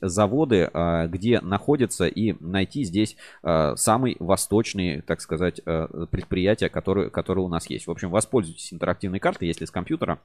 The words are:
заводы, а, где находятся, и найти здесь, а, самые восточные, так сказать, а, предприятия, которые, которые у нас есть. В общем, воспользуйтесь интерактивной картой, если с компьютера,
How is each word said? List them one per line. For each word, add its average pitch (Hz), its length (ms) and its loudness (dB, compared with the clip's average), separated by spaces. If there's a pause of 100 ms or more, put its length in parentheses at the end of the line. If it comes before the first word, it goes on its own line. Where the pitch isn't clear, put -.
заводы, 104 720 4
а, 85 320 2
где 92 340 2
находятся, 101 640 0
и 101 320 0
найти 95 460 -2
здесь, 101 320 0 (260)
а, 78 340 2
самые 117 420 2
восточные, 92 800 0
так - 220 -4
сказать, 85 420 -2
а, 80 460 -4
предприятия, 92 580 0
которые, 92 400 0
которые 92 380 -2
у - 20 -4
нас 82 220 -4
есть. - 160 -8
В 85 40 -8
общем, 85 200 -6
воспользуйтесь 107 640 -2
интерактивной 92 460 -2
картой, - 280 -2
если 82 160 -4
с 80 60 -12
компьютера, 92 540 -4